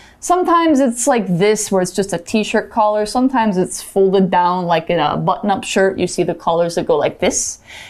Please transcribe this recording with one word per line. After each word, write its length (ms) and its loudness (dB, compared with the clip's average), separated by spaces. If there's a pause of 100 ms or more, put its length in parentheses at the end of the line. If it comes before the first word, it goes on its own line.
(200)
sometimes 600 2
it's 280 0
like 180 0
this, 460 0
where 80 2
it's 160 -4
just 160 -2
a 60 -4
t-shirt 500 -2
collar. 380 0
Sometimes 500 0
it's 240 -2
folded 500 2
down 360 0
like 240 0
in 100 0
a 160 0
button-up 480 -2
shirt. 340 0
You 80 0
see 180 -4
the 100 -2
collars 400 -2
that 120 -4
go 120 2
like 220 -2
this. 400 -2 (300)